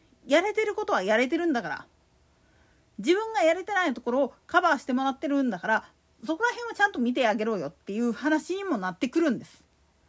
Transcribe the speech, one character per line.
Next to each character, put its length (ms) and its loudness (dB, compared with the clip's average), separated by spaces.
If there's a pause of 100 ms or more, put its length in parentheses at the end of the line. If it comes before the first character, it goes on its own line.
(280)
や 140 6
れ 120 0
て 80 0
る 140 -2
こ 100 -4
と 80 0
は 100 2
や 140 2
れ 100 2
て 100 -2
る 100 0
ん 60 2
だ 80 0
か 80 -8
ら、 160 -8 (1120)
自 140 2
分 200 0
が 80 2
や 120 6
れ 100 -2
て 100 -6
な 120 2
い 80 0
と 80 -10
こ 100 -4
ろ 140 2
を 80 -8 (120)
カ 160 2
バ 100 4
ー 60 2
し 80 -10
て 80 -2
も 100 0
ら 60 2
っ 80 -4
て 100 -6
る 160 0
ん 60 0
だ 100 -4
か 80 -6
ら、 220 0 (360)
そ 120 -2
こ 60 -2
ら 60 4
辺 200 -6
は 60 -8
ち 60 0
ゃ 60 4
ん 40 0
と 80 -6
見 140 0
て 140 2
あ 60 4
げ 120 -2
ろ 120 -2
よ 120 -4
っ 20 -10
て 220 -12
い 80 -4
う 120 0
話 420 0
に 80 -6
も 140 -2
な 120 -4
っ 80 -10
て 100 -2
く 140 0
る 100 2
ん 80 -2
で 60 -14
す。 180 -20 (460)